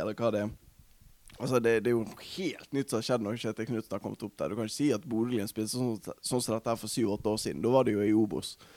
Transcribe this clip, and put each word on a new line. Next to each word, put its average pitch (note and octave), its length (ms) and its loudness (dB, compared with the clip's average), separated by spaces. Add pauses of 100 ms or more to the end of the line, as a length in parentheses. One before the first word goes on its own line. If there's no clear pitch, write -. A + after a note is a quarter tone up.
eller G#2 160 -4
hva A#2 160 2
det G#2 100 0
er. A2 80 -4 (880)
Altså, B2+ 260 2
det, A2+ 220 6
det A#2+ 80 6
er - 20 4
jo A2 80 0 (300)
helt D#3 420 -4
nytt C3+ 160 -2
som G#2+ 80 2
har - 80 -4
skjedd A#2 160 2
når A2+ 220 -2
Kjetil A2 240 -4
Knutsen A2 260 -4
har - 80 -8
kommet G#2 240 -6
opp - 80 -20
der. D2+ 160 -2
Du A2 60 -4
kan A2 100 -2
ikke - 140 -8
si C#3+ 100 4
at G#2+ 160 -4
Bodø A#2 240 0
Glimt G#2 220 0
spilte A2 240 -2
sånn, A#2+ 160 0 (260)
sånn B2 240 -2
som A2+ 140 0
dette A#2 160 -2
her - 80 -2
for A2 100 -8
syv-åtte G#2 400 2
år A2 140 -2
siden. D#2 180 -2
Da A#2+ 80 4
var B2+ 160 6
det G#2 80 2
jo G#2 80 2
i G#2+ 80 6
Obos. G#2+ 400 2 (240)